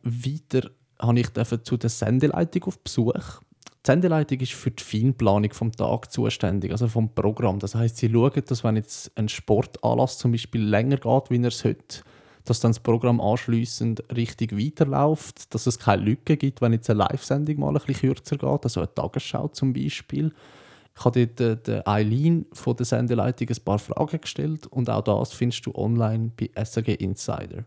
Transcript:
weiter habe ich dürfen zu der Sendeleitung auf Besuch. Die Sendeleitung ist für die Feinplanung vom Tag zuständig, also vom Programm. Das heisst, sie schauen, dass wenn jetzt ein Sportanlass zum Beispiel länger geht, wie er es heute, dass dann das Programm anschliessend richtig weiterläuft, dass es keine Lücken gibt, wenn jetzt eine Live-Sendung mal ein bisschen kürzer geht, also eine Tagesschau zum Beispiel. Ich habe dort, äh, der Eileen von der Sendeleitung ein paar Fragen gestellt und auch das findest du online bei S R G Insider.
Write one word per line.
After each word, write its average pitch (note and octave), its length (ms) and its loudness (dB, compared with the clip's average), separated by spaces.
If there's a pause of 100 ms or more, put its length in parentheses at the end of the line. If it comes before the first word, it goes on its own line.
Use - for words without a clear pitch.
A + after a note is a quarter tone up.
weiter B2+ 680 -4 (280)
habe A#2+ 220 4
ich A#2 80 0
dürfen A#2 340 -2
zu - 140 -4
der A#2 140 -2
Sendeleitung C3 720 0
auf - 160 -8
Besuch. - 320 0 (720)
Die C#3+ 60 6
Sendeleitung D#3 480 2
ist B2+ 120 -4
für - 200 -4
die - 100 -12
Feinplanung G#2+ 680 2
vom A#2 180 -4
Tag - 400 -2
zuständig, G2+ 600 -2
also A#2 160 0
vom A2+ 260 0
Programm. G#2 460 0
Das G#2 160 -4
heisst, A2+ 220 0
sie A2+ 120 2
schauen, A#2+ 340 4
dass A#2+ 200 -4
wenn A2 100 2
jetzt - 400 -6
ein G#2+ 140 -2
Sportanlass - 880 0
zum A#2+ 140 2
Beispiel A#2 300 -2
länger A2 340 2
geht, B2+ 340 0
wie B2 80 2
er A#2+ 80 2
es - 180 -4
heute, - 380 -4 (420)
dass - 140 0
dann A#2 140 4
das A2+ 80 -2
Programm A#2+ 400 2
anschliessend A#2 840 0 (120)
richtig A2+ 440 -2
weiterläuft, C#3+ 960 0
dass B2 140 -2
es A#2 100 0
keine G2 240 4
Lücken A2+ 340 2
gibt, - 240 -2
wenn A#2 120 4
jetzt A2+ 180 0
eine G#2 80 4
Live-Sendung C#3+ 600 0
mal C#3 80 0
ein D3 60 0
bisschen C3+ 380 0
kürzer - 240 -4
geht, C#3 280 0
also A#2 160 0
eine - 120 -2
Tagesschau - 560 -4
zum C3+ 240 0
Beispiel. C#3+ 600 -4 (640)
Ich - 80 -8
habe B2 220 4
dort, A#2 140 -6
äh, A#2 220 2
der G#2+ 240 -4
Eileen A#2 680 2
von - 220 -4
der A#2+ 100 -4
Sendeleitung A#2+ 640 0
ein - 160 -6
paar G2+ 140 2
Fragen - 420 -4
gestellt D#3 460 -6
und B2 240 -4
auch G#2+ 120 0
das G#2+ 300 0
findest - 320 -2
du - 100 -8
online A2+ 600 0
bei - 180 -4
S - 220 -4
R A2+ 60 -2
G G#2+ 120 0
Insider. - 720 -6